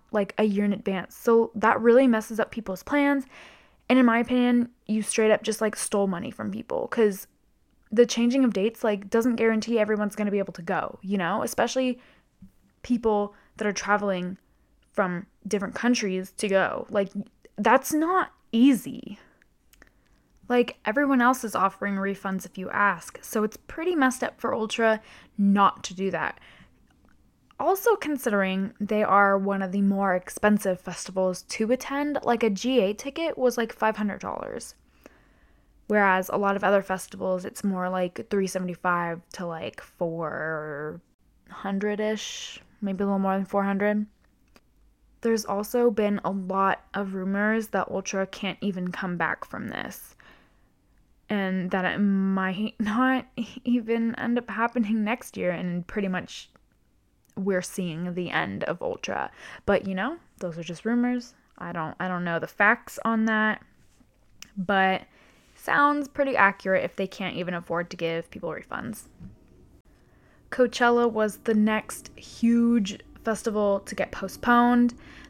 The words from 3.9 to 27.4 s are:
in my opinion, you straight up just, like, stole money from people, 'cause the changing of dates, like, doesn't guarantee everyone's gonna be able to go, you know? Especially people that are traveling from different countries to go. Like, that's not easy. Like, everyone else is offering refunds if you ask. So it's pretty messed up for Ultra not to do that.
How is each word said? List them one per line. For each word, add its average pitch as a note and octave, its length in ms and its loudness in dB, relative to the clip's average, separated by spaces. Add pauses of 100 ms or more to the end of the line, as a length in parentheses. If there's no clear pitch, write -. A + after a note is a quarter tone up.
in B3+ 80 8
my A#3 140 4
opinion, B3 500 2 (160)
you G#3+ 160 0
straight A3 300 2
up G#3 120 4
just, G#3+ 160 -2
like, G#3+ 160 0
stole G3+ 320 0
money F3+ 220 -4
from G3+ 220 -8
people, - 360 -6
'cause G#3 400 0 (640)
the A#3+ 140 6
changing A#3+ 380 2
of A#3 100 4
dates, G#3+ 300 -2
like, G#3 260 -2
doesn't A#3 280 2
guarantee A3+ 420 2
everyone's G#3 360 0
gonna G#3 160 -2
be G3+ 80 0
able F#3+ 140 -4
to - 80 -14
go, E3+ 400 -6
you G3 160 -2
know? F#3 240 -2
Especially B3 580 0 (840)
people G#3+ 520 0 (240)
that G#3 100 -2
are G3+ 60 0
traveling G3 640 -2 (540)
from F3+ 340 -2 (220)
different G3+ 280 -4
countries G3 560 0
to - 160 -4
go. F#3+ 420 2
Like, G3+ 200 0 (480)
that's B3 360 4
not D#4+ 400 0 (180)
easy. A3+ 680 2 (1300)
Like, B3 340 2
everyone C4+ 380 2
else B3 220 4
is G#3+ 120 -4
offering G3 400 0
refunds G3 500 -4
if - 120 -20
you F#3 120 -8
ask. G3 540 -2
So G#3+ 200 -2
it's G#3+ 140 -4
pretty E4+ 380 -4
messed C4 280 2
up - 180 -6
for G#3+ 120 -2
Ultra A3 480 0 (360)
not G3+ 480 4
to - 80 -12
do F#3+ 180 -4
that. D#3+ 280 -4 (1200)